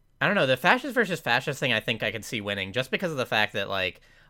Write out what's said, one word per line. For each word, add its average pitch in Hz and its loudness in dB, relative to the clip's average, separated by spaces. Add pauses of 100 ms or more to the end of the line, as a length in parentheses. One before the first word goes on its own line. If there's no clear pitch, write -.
(200)
I 139 2
don't 190 2
know. 160 4
The 131 4
Fascist 240 2
versus 190 0
Fascist 131 0
thing, 135 0
I 110 2
think 113 -2
I 110 0
could 107 -8
see 113 -6
winning 98 -4
just 127 -2
because 190 -2
of 147 -4
the 123 0
fact 107 0
that, 101 -4
like, 92 -2 (280)